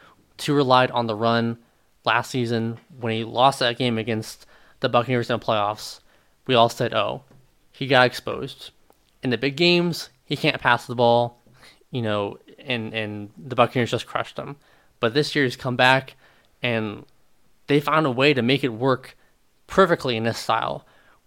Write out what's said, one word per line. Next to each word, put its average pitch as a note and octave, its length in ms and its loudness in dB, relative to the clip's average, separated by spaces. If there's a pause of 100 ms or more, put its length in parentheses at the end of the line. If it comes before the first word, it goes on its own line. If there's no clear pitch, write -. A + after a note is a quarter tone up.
(360)
too - 180 -2
relied B2+ 380 4
on A#2+ 160 -2
the G#2+ 80 -4
run A#2 420 0 (460)
last A#2 260 0
season A#2 480 -4 (220)
when A#2 120 -4
he A2+ 120 -4
lost A#2+ 340 2
that A#2+ 180 0
game A#2+ 220 -2
against A2 480 -6 (320)
the C3+ 100 -2
Buccaneers A#2+ 400 0
in A2+ 120 -2
the - 40 -16
playoffs. G#2+ 540 -2 (480)
We C3 80 0
all A#2 140 6
said, - 260 -4
"Oh, A2 280 -2 (500)
he C3+ 160 -10
got B2+ 180 6
exposed." - 640 -8 (540)
In C3 60 -2
the A#2 80 0
big C3+ 180 -4
games, F3 540 0 (140)
he D3 120 -6
can't C3+ 240 -2
pass A#2+ 260 2
the B2 80 -8
ball, A#2+ 480 2 (480)
you B2+ 120 -4
know, G#2 360 -4 (220)
and, A2+ 340 -6
and G#2 420 -8
the B2+ 200 -8
Buccaneers A#2+ 340 4
just A#2+ 160 -4
crushed - 320 -8
him. C#3 160 -12 (460)
But A2+ 140 0
this D3 200 0
year D3 100 2
he's B2 120 -2
come B2+ 180 -6
back, C3 400 4 (480)
and A2 420 -4 (640)
they C#3+ 140 2
found D3+ 260 0
a C3 60 -2
way C3+ 220 2
to B2 80 0
make B2+ 200 0
it C#3+ 60 -2
work B2 480 -4 (500)
perfectly E3 500 2
in A2 60 -4
this A2+ 160 -2
style, - 480 -4 (400)